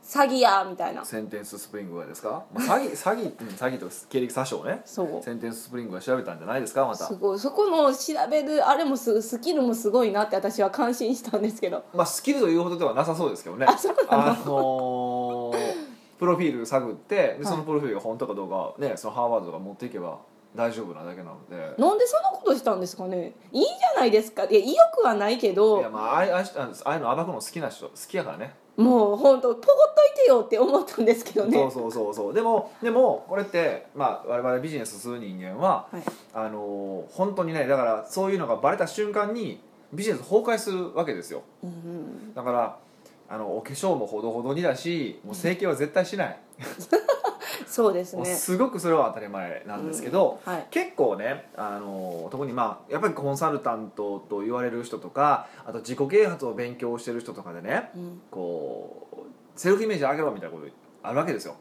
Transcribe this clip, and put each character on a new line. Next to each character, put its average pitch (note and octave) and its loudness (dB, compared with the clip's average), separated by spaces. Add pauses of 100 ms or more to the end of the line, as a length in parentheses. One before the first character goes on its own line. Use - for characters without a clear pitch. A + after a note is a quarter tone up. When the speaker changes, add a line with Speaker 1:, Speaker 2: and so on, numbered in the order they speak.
Speaker 1:
詐 C#4 4
欺 B3+ 2
や、 G3 4
み F3+ -8
た F3 -4
い - -10
な。 - -10
Speaker 2:
セ A2 -6
ン G#2+ -8
テ G#2 -10
ン G2+ -14
ス G2+ -14
ス - -14
プ G#2+ -12
リ G2+ -10
ン F2+ -12
グ E2+ -10
が D#2+ -10
で C#2 -14
す - -16
か？ A2+ -6 (100)
ま G#3 -6
あ、 B3 2
詐 C4+ -2
欺、 - -8
<laughs> - -
詐 G3+ -2
欺、 G#3+ -8
う - -12
ん、 - -12
詐 B2 -4
欺 C3 -6
と F#2+ -10 (220)
経 C3+ 0
歴 B2 -2
詐 B2+ -2
称 A#2+ -6
ね。 F3+ -4
Speaker 1:
そ - -8
う。 D3 -6
Speaker 2:
セ A#2+ -10
ン A#2 -8
テ A2+ -8
ン A2+ -8
ス A2+ -14
ス - -18
プ B2 -10
リ A#2+ -8
ン A2+ -10
グ F#2 -10
が F#2 -10
調 B2+ 0
べ A#2+ -4
た F2 -8
ん E2 -16
じ D#2+ -16
ゃ E2+ -10
な A#2 -2
い - -2
で A#2 -6
す - -10
か、 C3+ 2
ま B2 -2
た。 F#2+ -8
Speaker 1:
す G3+ -4
ご G3 0
い。 G#3 -6
そ B3+ -2
こ G#4 2
の D#4 4
調 D4 -4 (160)
べ D4+ 2
る、 D4+ 2
あ C#4+ 8
れ E4 2
も C4+ 0
す-、 A3+ 2
ス A#3 -6
キ D#4+ 0
ル D4+ 4
も A#3+ 4
す A3 0
ご A#3+ 4
い A3 2
な G3+ 2
っ G#3+ -2
て - 0
私 G3 0
は F#3+ 4
感 A#3+ 0
心 A#3+ 0
し - -12
た A3+ -2
ん G3 2
で A3 0
す A3 -8
け F#3 -2
ど。 - -6
Speaker 2:
ま F3 4
あ、 - 4
ス - -6
キ C#4 2
ル C#4 2
と G3+ 4
い E3 6
う F3 2
ほ F3+ -2
ど F3 -4
で D#3+ 0
は C3 2
な C#3 2
さ D#3+ 0
そ D#3+ 0
う - 2
で F#2+ -6
す - -14
け E2+ -12
ど F2 -8
ね。 B2+ 2
Speaker 1:
あ、 B3 6
そ - -2
う - 0
な G#4+ 4
の？ C#3+ 6
Speaker 2:
あ D3 2
の B2+ 0
ー、 - -2 (440)
プ F3+ 0
ロ F3 6
フ F3 -2
ィ D3+ 2
ー B2 -4
ル A2+ -4
探 B2 0
っ G#2 -6
て、 - -4
で、 G3 4
Speaker 1:
は B2+ 4
い。 D3 -4
Speaker 2:
そ F#3 0
の D#3 -4
プ D#3 -2
ロ D3 4
フ C#3+ -4
ィ - 0
ー - 0
ル G#2 -2
が G2 -4
本 A2+ -4
当 B2+ -4
か G#2+ -4
ど G2 -6
う F#2 -8
か F#2 -4
ね、 C3 -2
そ A2 -8
の G#2 -8
ハ A#2+ 0
ー - 2
バ A#2 2
ー - 4
ド F2 -10
と E2+ -10
か D#2+ -8
持 F#2+ -10
っ G2+ -12
て - -10
い B2 -6
け G#2+ -8
ば E2 -8 (360)
大 A#2 -2
丈 A2 -8
夫 F2 -10
な D#2 -14
だ F2+ -12
け F#2 -16
な F2 -14
の D#2+ -16 (120)
で。 E2+ -4
Speaker 1:
な F4 6
ん - 2
で B4 6
そ C#5+ 4
ん E5+ -6
な F#5+ 4
こ - -8
と G#4 6
し B3 0
た A3 2
ん F#3 -2
で F3+ -6
す - -12
か F#3 -8
ね？ F3+ -4 (180)
い C4+ 2
い - 6
じ C5+ 2 (260)
ゃ F4+ 4
な B3+ 6
い A#3 6
で G#3+ 8
す - -8
か。 - -2
い - 2
や、 G#3+ 10
意 A#3+ 0
欲 G#4 8
は A#3+ 4
な G#3 2
い B3 2
け A3+ 2
ど。 G#3 6
Speaker 2:
い - 2
や、 A2+ 0
ま G#2+ -8
あ、 A2+ 0
あ - 6
あ F3+ 4
い G3 0
う、 F3 2
あ F3+ 2
あ - -2
い - -2
う、 F#3+ -6 (100)
あ C3 -6
あ D3+ 0
い - -2
う - -2
の B2+ 2
暴 D#3+ -2
く E3+ -4
の D3 -6
好 A2 -8
き - -8
な C3 -2
人、 - -14
好 - -14 (120)
き - -6
や F3 -2
か G#2 -8
ら D2+ -10
ね。 A#2+ -10 (220)
Speaker 1:
も A3 6
う G#3 -2
ほ C#4 8
ん B3+ 0
と、 B3 2
ポ A#3 -2
コ C#5+ 10 (180)
っ - -10
と D5+ 8 (160)
い C#5 8
て B4 8
よ A#3+ 8
っ - -8
て A3 2
思 C4+ 6
っ - -4
た - -10
ん A#3 4
で A3+ 6
す A#3 -2
け - -2
ど G3+ 2
ね。 B3+ 4
Speaker 2:
そ C3+ 6
う C3 -2
そ B2 -6
う A2+ -4
そ A2 -2
う G#2 -6
そ G#2 -2
う。 - -8
で G#3 2
も、 A3+ 2 (100)
で A#3 0
も、 A#3 4
こ F#3 -2
れ G3+ 0
っ - -4
て、 E3+ 0
ま C3 -2
あ、 - -10
我 A#2+ -2
々 B2+ 0
ビ B2 -4
ジ D3 -6
ネ A2+ -6
ス G#2 -12
す A2+ -10
る A#2+ -8
人 G2 -10
間 F#2 -10
は、 D#3+ 2
Speaker 1:
は F#3 -10
い。 D#3+ -14 (300)
Speaker 2:
あ A2 -4
の G2+ -8
ー、 - -20
本 G3 -2
当 F#3 0
に E3 -4
ね、 D3 0
だ C#3 4
か B2+ 2
ら A2 0
そ F#3+ -2
う - 2
い G3 2
う F#3 0
の D3+ -2
が A#2 2
バ C#3+ 2
レ G3 -2
た F3 2
瞬 G#3 -4
間 G#3 0
に G#3+ -6 (320)
ビ E3+ -6
ジ A3 0
ネ D3+ 0
ス B2 -10
崩 G#3+ 4
壊 A3+ 2
す - -4
る F3+ -4
わ - 0
け A#2+ -4
で F2+ -6
す - -14
よ。 - -10 (200)
Speaker 1:
う F3+ -8
ん - -8
う F3 -12
ん。 E3 -12
Speaker 2:
だ B2+ -10
か B2 -2
ら、 A#2 0 (520)
あ A2 -10
の、 G#2 -6
お A2+ -6
化 - -14
粧 E3 0
も A2+ -4
ほ G#2+ -6
ど A2+ -2
ほ A#2 -4
ど C3+ -2
に F3 -2
だ C#3+ 2
し、 D#3 -4
も G#2 -12
う - -10
整 F3+ -2
形 F#3 -2
は D#3 2
絶 D3 -2
対 F#3 4
し G#3 -8
な C3+ -2
い。 - -14 (180)
Speaker 1:
<laughs> - -12 (920)
そ A3 2
う F#3+ 0
で F3+ -2
す F3+ -14
ね。 F3+ -6
Speaker 2:
も - -
う F3+ -4
す F3+ -2
ご E3+ 2
く F3 -6
そ E3+ -2
れ E3 6
は C#3 4
当 G2+ -4
た - -10
り G#2 -10
前 F#2+ -8
な G#2 -8
ん D#3 -6
で D#3+ -6
す D#2 -6
け B2 -6
ど、 F3+ 2
Speaker 1:
う - -8
ん。 F3+ -4
は E3 -4
い。 - -12
Speaker 2:
結 F4+ -2
構 G#2 2
ね、 A#2 -6
あ G#2 -6
の F#2 -8
ー、 - -10
特 C3+ -6
に B2 -8
ま A#2 -4
あ、 - -10
や D3+ -2
っ - -4
ぱ G#3 2
り E3+ 0
コ C#3 -4
ン C#3 -4
サ D#3 0
ル D3 -2
タ A#2+ -2
ン A2 -10
ト G2+ -6
と G#2 -4
言 A2 -2
わ B2 -2
れ B2 0
る A#2 -6
人 A2+ -10
と F2 -14
か、 C#3 2 (180)
あ A#2+ -12
と A#2 -8
自 B2 -8
己 C#3 0
啓 G3+ 6
発 D#3 -4
を A#2 -4
勉 A#2+ -6
強 A#2+ -4
し A#2 -12
て B2 -6
る A#2 -4
人 A#2 -12
と G2 -14
か F2 -14
で E2+ -12
ね、 D3 -4
Speaker 1:
う F3 -14
ん。 F3 -14
Speaker 2:
こ C#2+ -8
う、 - -16 (400)
セ - -2
ル G3 6
フ A3 0
イ A3 -2
メ G#3+ -2
ー - -4
ジ D3 -2
上 C3+ 2
げ D#3 -4
ろ D3 0
み G2+ -10
た F2 -12
い - -10
な E2 -14
こ D#2+ -14
と D2 -14 (320)
あ G#2 -8
る B2 0
わ D#3+ 0
け E3+ -2
で G#2+ -4
す F#2+ -14
よ。 D2+ -14